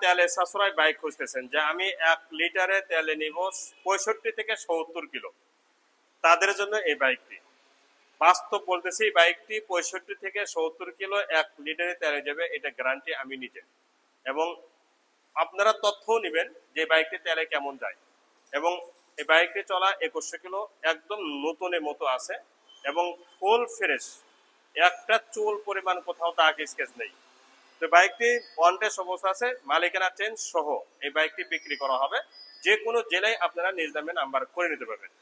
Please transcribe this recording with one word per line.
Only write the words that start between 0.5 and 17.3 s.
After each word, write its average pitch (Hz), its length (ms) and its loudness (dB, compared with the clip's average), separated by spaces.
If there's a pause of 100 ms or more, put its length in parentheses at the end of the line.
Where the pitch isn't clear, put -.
বাইক 156 220 4
খুঁজতেছেন 135 500 -8
যে 147 80 0 (120)
আমি 180 160 -2 (240)
এক 165 80 4 (200)
লিটারে 185 380 2 (120)
তেলে 160 320 0
নিব 156 160 -6 (460)
পঁয়ষট্টি 214 540 -2
থেকে 214 160 -4 (120)
সত্তর 165 460 -4
কিলো, 110 180 -10 (920)
তাদের 175 360 6
জন্য 202 140 -4 (160)
এই 147 140 0
বাইকটি। 127 340 0 (840)
বাস্তব 180 400 4 (100)
বলতেছি, 175 360 -2
এই 202 120 -2
বাইকটি 175 360 4 (140)
পঁয়ষট্টি 185 540 -4
থেকে 196 180 -6 (120)
সত্তর 165 440 -4
কিলো 190 200 -4 (220)
এক 156 80 2 (180)
লিটারে 175 360 -4
তেলে 147 260 0
যাবে, 147 160 -4 (120)
এটা 147 220 -6
গ্যারান্টি 135 340 -2 (100)
আমি 135 220 -12
নিজে। 113 180 -14 (640)
এবং 147 220 -2 (880)
আপনারা 185 360 2 (120)
তথ্যও 208 420 0
নেবেন 165 220 0 (280)
যে 156 160 0
বাইকটি 160 340 4
তেলে 160 180 0 (100)